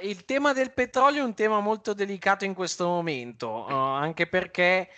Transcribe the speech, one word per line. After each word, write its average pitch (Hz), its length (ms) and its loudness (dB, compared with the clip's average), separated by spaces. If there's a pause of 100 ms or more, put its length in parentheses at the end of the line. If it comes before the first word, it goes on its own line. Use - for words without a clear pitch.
il 196 240 -8
tema 277 260 0
del 262 220 -2
petrolio 262 480 2
è 269 40 0
un 226 100 -4
tema 214 260 2
molto 214 320 -2
delicato 196 500 0
in 196 100 -2
questo 180 320 -4
momento, 123 840 -4
eh, 139 40 -2
anche 143 540 0
perché 180 720 2